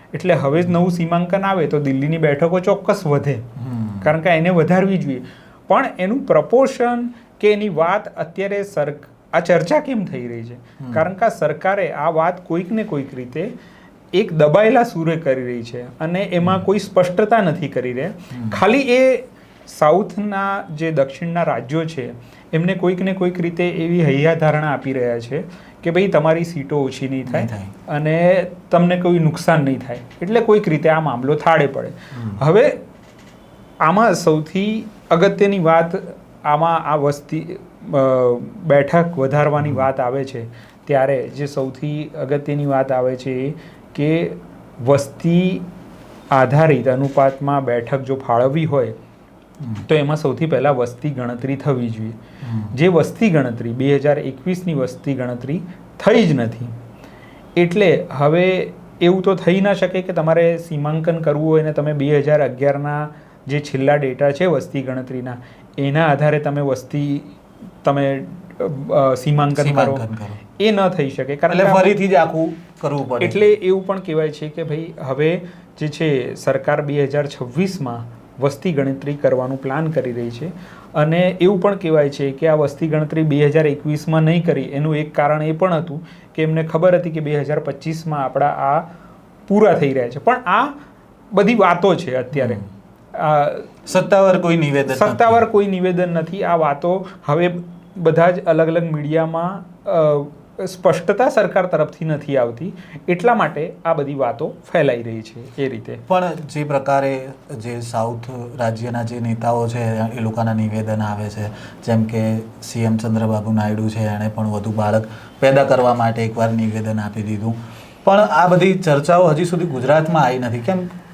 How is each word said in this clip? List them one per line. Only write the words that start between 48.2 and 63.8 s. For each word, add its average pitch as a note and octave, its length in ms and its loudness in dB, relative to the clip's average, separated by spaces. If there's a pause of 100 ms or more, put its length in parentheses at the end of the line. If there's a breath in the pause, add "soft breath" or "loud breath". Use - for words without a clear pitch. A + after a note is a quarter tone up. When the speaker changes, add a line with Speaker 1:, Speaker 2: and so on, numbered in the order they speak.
Speaker 1:
હોય B2 280 -2 (680 loud breath)
Speaker 2:
હમ. A#2 140 -10 (120)
Speaker 1:
તો D#3+ 80 4
એમાં D3 200 2
સૌથી C#3+ 300 -2
પહેલા D3 260 2
વસ્તી B2 380 -2
ગણતરી B2 460 -4
થવી C3 340 -2
જોઈએ. A2 200 -8
Speaker 2:
હમ. A2+ 680 -10
Speaker 1:
જે D3+ 120 2
વસ્તી F#3 420 2
ગણતરી, A#2+ 420 0
બે C3 240 2
હજાર D3 240 2
એકવીસની F3 540 -6
વસ્તી C3+ 400 -4
ગણતરી B2 480 -6 (440 loud breath)
થઈ A3+ 200 6
જ D#3 100 2
નથી. A#2 320 -4 (920 loud breath)
એટલે F3 540 4
હવે E3+ 600 2 (300)
એવું F3+ 200 4
તો F#3+ 140 2
થઈ F3+ 260 2
ના G3+ 120 2
શકે F#3 280 -2
કે F3+ 120 -8
તમારે E3 440 2
સીમાંકન D#3+ 640 -4
કરવું D#3 280 0
હોય D#3 160 4
ને D#3 100 -2
તમે D3 200 -2
બે D3 260 2
હજાર D3 220 2
અગિયારના C#3+ 680 -2 (380 loud breath)
જે C#3 120 -2
છેલ્લા C#3+ 360 0